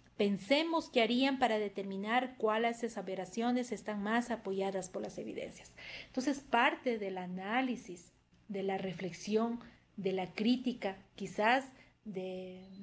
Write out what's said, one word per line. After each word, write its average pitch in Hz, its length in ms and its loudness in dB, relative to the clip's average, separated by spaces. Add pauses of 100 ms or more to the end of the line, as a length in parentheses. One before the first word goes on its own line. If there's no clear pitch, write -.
(180)
Pensemos 294 720 2
qué 240 120 4
harían 262 380 4
para 220 180 4
determinar 208 800 -2
cuáles 226 460 2
aseveraciones 226 880 -2
están 208 320 -4
más 233 260 0
apoyadas 190 600 -2
por 196 120 -6
las 208 160 -8
evidencias". - 540 -8 (360)
Entonces, 269 340 -2
parte 247 580 2
del 190 180 -4
análisis, 190 960 -2 (360)
de 196 140 -2
la 190 160 0
reflexión, 196 840 -2 (380)
de 190 140 -2
la 185 220 -2
crítica, 233 640 0 (180)
quizás 220 500 2 (400)
de, 185 560 -8 (220)